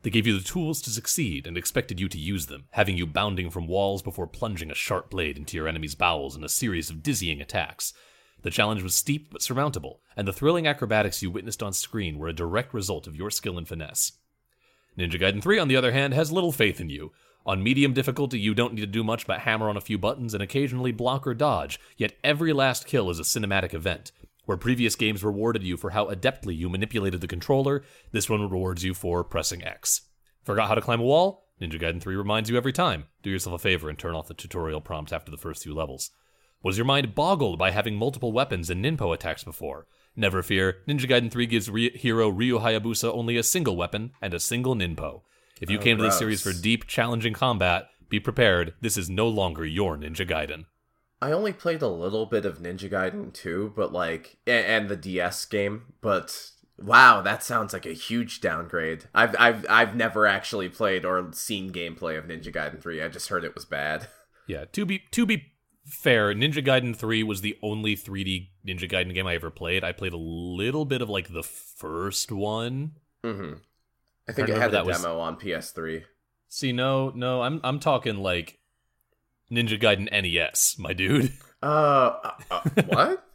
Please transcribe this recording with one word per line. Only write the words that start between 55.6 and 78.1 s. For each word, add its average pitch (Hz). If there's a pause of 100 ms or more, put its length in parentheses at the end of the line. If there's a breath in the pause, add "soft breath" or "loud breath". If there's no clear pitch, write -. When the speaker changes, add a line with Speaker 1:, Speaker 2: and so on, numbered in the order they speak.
Speaker 2:
but - (300)
wow, 113
that 98
sounds 113
like 95
a 82
huge 117
downgrade. 82
I've, 117
I've, 113
I've 110
never 107
actually 98
played 95
or 90
seen 95
gameplay 85
of 78
Ninja 82
Gaiden 76
three. 80
I 82
just -
heard 90
it 82
was -
bad. 76
<laughs> -
Speaker 1:
Yeah, 78
to 202
be, 190
to 240
be 190 (420)
fair, 107
Ninja 135
Gaiden 127
three 113
was 107
the 104
only 107
three 98
D 95 (180)
Ninja 92
Gaiden 90
game 92
I 87
ever 82
played. 87
I 90
played 90
a 87
little 90
bit 131
of, 107
like, 95
the 82
first -
one. 117 (300)
Speaker 2:
Mm-hmm. 98 (720)
I -
think 113
Speaker 1:
I -
Speaker 2:
it -
had 120
Speaker 1:
remember 107
Speaker 2:
the 104
Speaker 1:
that 90
was 87
Speaker 2:
demo 82
on 80
P 92
S 80
three. 80 (440)
Speaker 1:
See, 135
no, 131
no, 127
I'm, 147
I'm 131
talking, 123